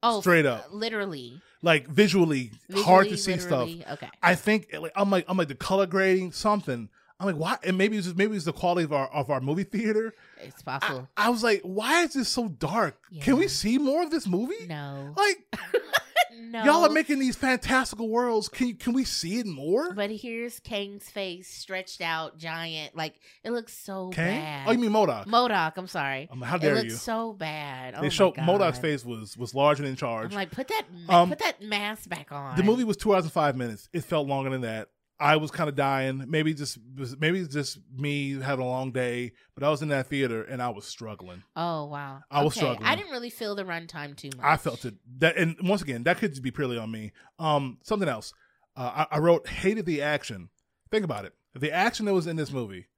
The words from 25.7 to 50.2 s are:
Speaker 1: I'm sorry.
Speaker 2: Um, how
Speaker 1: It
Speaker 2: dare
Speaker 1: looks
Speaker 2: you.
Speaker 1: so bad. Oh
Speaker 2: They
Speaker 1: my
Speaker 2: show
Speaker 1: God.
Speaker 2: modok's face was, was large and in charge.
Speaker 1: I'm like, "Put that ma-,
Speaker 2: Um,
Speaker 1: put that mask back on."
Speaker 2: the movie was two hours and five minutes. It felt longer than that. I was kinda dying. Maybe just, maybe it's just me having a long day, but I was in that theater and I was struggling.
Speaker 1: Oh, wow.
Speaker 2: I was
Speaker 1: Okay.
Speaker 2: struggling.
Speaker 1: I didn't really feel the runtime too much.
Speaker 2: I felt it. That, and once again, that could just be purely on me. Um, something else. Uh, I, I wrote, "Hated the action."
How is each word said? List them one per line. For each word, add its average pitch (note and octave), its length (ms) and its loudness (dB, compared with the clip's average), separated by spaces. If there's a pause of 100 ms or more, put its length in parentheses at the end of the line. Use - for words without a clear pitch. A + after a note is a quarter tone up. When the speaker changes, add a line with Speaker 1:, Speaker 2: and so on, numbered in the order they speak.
Speaker 1:
I'm F#3 100 -10
sorry. C#3 440 -4
Speaker 2:
Um, B2+ 100 -12
how B2 140 -4
Speaker 1:
It E3+ 60 0
Speaker 2:
dare D3 140 4
Speaker 1:
looks A2+ 100 0
Speaker 2:
you. A2+ 60 -6
Speaker 1:
so A3+ 420 -6
bad. D3 640 -8
Oh D#3 60 -6
Speaker 2:
They D3 60 0
Speaker 1:
my - 20 0
Speaker 2:
show F#3+ 220 4
Speaker 1:
God. D#3+ 160 -4
Speaker 2:
modok's F3 320 4
face C#3+ 260 -2
was, A2 320 -12
was A#2+ 160 -8
large C#3 260 6
and D3 80 -4
in C3 80 -6
charge. A#2 360 -4
Speaker 1:
I'm G3+ 40 -8
like, F#3+ 160 -4
"Put - 180 -8
that A4 160 -4 (220)
ma-, F4 160 8
Speaker 2:
Um, F3+ 60 4
Speaker 1:
put D4+ 100 -4
that G#4 220 -2
mask G#3 480 -6
back D#3 220 -10
on." C#3 260 -8
Speaker 2:
the F#3 60 4
movie A#3+ 200 6
was G#3+ 140 0
two G#3 160 2
hours F#3 120 4
and D#3 80 -8
five D3 220 2
minutes. A#2 380 -8
It E3+ 100 -4
felt D3+ 240 -2
longer C3+ 220 -2
than C3 120 -4
that. A2 280 -6 (320)
I D3+ 140 6
was D#3 160 -2
kinda D3+ 220 -2
dying. C3+ 560 0
Maybe D#3 240 2
just, C#3 240 -8 (420)
maybe E3+ 220 2
it's C#3+ 120 -8
just C#3+ 240 -4 (160)
me C#3 460 -4
having C3 240 -2
a B2+ 60 -2
long C3 240 -4
day, B2 400 -2 (200)
but C3+ 120 -6
I D3+ 40 4
was D3 120 0
in D#3 80 -4
that C3+ 180 0
theater B2 360 -2
and B2+ 180 -8
I B2 80 -2
was G#2 160 -10
struggling. F#2+ 580 -14 (140)
Speaker 1:
Oh, D#3+ 300 -4
wow. C#3+ 340 -12 (100)
Speaker 2:
I D3 100 2
was D3 120 4
Speaker 1:
Okay. - 80 -2
Speaker 2:
struggling. A#2+ 260 0
Speaker 1:
I C#4+ 80 4
didn't - 160 -8
really A#3+ 180 -8
feel G#3+ 240 -8
the G3 120 -6
runtime E3 500 -10
too C#3 220 -14
much. C3 80 -4
Speaker 2:
I D3+ 100 8
felt C#3 300 -6
it. A2+ 80 -8 (240)
That, E3 180 4
and E3 260 0
once F#3 200 2
again, B2 220 -4
that F3 160 2
could G#3 120 0
just C3+ 100 -14
be B2+ 100 -4
purely B2 260 -2
on A2 120 -6
me. A2 220 -10 (260)
Um, D3 460 0
something G3+ 240 0
else. A2+ 260 -6 (440)
Uh, C3 340 -2
I, D3+ 60 -2
I - 20 2
wrote, E3+ 260 6
"Hated G3+ 400 -2
the D#3 160 0
action." C3 460 -2 (420)